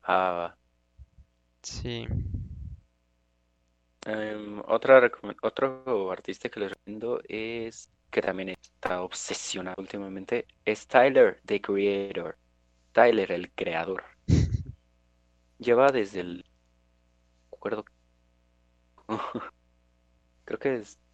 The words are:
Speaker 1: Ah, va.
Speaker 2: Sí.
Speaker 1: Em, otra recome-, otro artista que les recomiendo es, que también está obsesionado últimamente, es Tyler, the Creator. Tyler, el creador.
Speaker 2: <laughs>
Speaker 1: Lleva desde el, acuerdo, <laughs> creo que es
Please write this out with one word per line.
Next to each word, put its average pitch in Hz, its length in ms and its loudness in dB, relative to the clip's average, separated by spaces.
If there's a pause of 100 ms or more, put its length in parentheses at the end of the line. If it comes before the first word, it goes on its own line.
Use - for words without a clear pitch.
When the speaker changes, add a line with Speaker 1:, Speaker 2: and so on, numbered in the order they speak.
Speaker 1:
Ah, 92 340 2
va. 85 200 -8 (1040)
Speaker 2:
Sí. 117 440 -10 (2000)
Speaker 1:
Em, 107 640 -6
otra 127 320 8
recome-, 117 420 0
otro 131 720 -2
artista - 380 -8
que - 100 -12
les 95 120 -4
recomiendo 110 560 -8
es, 113 600 -8 (220)
que 107 100 2
también 95 280 -2
está - 520 -6
obsesionado 92 760 -8
últimamente, 98 680 -6 (180)
es 107 220 -2
Tyler, 131 580 6
the 101 160 -2
Creator. 98 760 -2 (560)
Tyler, 113 380 6
el 90 220 -4
creador. 90 500 -4 (240)
Speaker 2:
<laughs> - 480 2 (840)
Speaker 1:
Lleva 127 340 6
desde 101 260 -2
el, 87 240 -8 (1120)
acuerdo, - 320 -6 (1120)
<laughs> - 540 -8 (920)
creo - 140 -8
que 135 160 0
es 107 240 -10 (140)